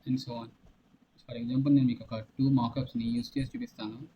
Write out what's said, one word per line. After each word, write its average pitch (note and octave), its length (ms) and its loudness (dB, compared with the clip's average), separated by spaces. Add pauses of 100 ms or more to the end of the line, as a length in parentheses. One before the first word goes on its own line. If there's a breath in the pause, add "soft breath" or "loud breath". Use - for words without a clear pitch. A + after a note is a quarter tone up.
and B2+ 180 -2
so B2 80 -12 (100)
on. A2+ 60 -16 (760)
For - 140 -14
example, C3 360 2
నేను C3 160 6
మీకు - 140 -8
ఒక A2 140 -6 (160)
టూ C3+ 100 4 (140)
మార్కప్స్ని A#2 540 -2
యూజ్ A#2+ 220 -4
చేసి C3 180 -4
చూపిస్తాను. A#2 440 -10 (180)